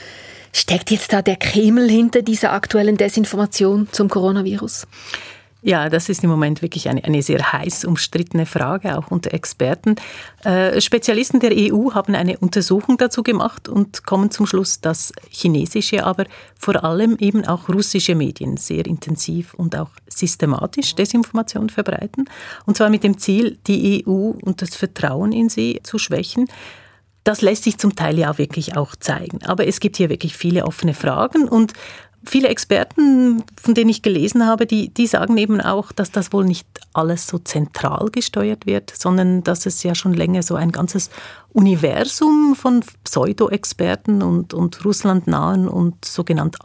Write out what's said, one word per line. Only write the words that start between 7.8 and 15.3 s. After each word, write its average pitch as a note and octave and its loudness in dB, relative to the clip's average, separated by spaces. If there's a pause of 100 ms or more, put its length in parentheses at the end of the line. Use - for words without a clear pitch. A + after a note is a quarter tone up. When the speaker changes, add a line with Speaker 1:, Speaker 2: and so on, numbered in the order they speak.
Speaker 2:
umstrittene E3+ -2
Frage, D#3+ -2
auch D3+ -6
unter F3 -4
Experten. E3 -2 (500)
Äh, F#3 2
Spezialisten A#3+ 2
der A#3 4
E G3+ 2
U A#3+ 2
haben G3+ 0
eine F3 0
Untersuchung G3 2
dazu B3 0
gemacht - -2
und G3+ -2
kommen G3 2
zum G#3 0
Schluss, F#3+ -2
dass - -2 (180)
chinesische, E3+ 0